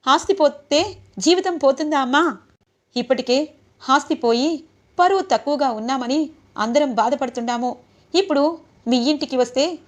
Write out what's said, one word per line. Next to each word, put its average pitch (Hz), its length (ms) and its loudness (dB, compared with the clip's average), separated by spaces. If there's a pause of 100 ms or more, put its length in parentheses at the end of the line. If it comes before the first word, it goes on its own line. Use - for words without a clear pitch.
ఆస్తి 311 260 2
పోతే 320 640 0 (220)
జీవితం 359 380 0
పోతుందా 285 420 0
అమ్మా? 269 380 0 (580)
ఇప్పటికే 254 540 0 (400)
ఆస్తి 277 260 2
పోయి 254 480 0 (360)
పరువు 370 220 4
తక్కువగా 285 480 0
ఉన్నామని 254 600 -2 (280)
అందరం 240 340 0
బాధపడుతుండాము. 240 840 -2 (400)
ఇప్పుడు 330 420 2 (300)
మీ 247 100 2
ఇంటికి 269 400 0
వస్తే 269 500 0